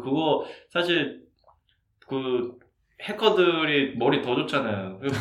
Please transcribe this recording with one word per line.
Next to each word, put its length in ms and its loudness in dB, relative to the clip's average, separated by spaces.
그거 420 0
사실 520 -2
그 440 -2
해커들이 960 2
머리 240 2
더 140 -2
좋잖아요. 640 -2
그리고 220 -4